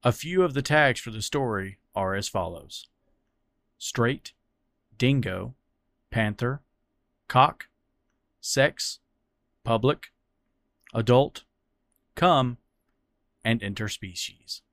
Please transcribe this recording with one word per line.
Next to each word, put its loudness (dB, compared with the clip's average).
A 4
few -2
of 2
the -2
tags 2
for -12
the -8
story -4
are -2
as -4
follows: -8
straight, -4
dingo, 0
panther, -2
cock, 2
sex, -2
public, 0
adult, 2
cum, 4
and 0
interspecies. -10